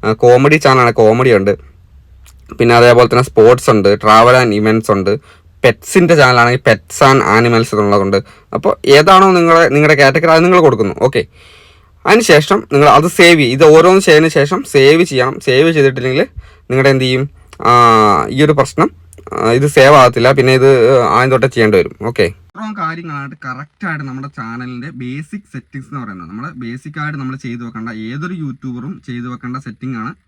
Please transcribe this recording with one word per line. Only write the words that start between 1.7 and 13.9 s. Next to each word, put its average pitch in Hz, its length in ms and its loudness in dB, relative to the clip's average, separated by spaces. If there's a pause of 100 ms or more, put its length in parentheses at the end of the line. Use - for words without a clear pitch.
പിന്നെ 120 240 0
അതേപോലെ 120 300 4
തന്നെ 123 200 -2
സ്പോർട്സ് 120 440 2
ഉണ്ട്, 98 160 0 (100)
travel 113 400 4
and 113 100 -2 (100)
events 110 360 -2
ഉണ്ട്, 98 160 -4 (500)
പെറ്റ്സിൻ്റെ 170 540 0
ചാനലാണെങ്കിൽ 123 480 2
pets - 320 -2 (100)
and 135 120 2 (140)
animals 113 400 0
എന്നുള്ളതുണ്ട്. 101 420 -2 (400)
അപ്പോൾ 160 160 -2 (240)
ഏതാണോ 185 300 4 (100)
നിങ്ങളെ, 165 260 4 (120)
നിങ്ങളുടെ 151 260 2
കാറ്റഗറി 151 340 2
അത് 160 120 2
നിങ്ങൾ 180 200 2
കൊടുക്കുന്നു. 107 280 0 (120)
ഓക്കെ, 123 160 -2 (880)
അതിനുശേഷം 196 500 2 (140)
നിങ്ങൾ 143 240 2
അത് 160 120 2 (100)
സേവ് 170 220 4
ചെയ്യും. 127 160 -2
ഇത് 151 80 2 (100)
ഓരോന്ന് 185 340 4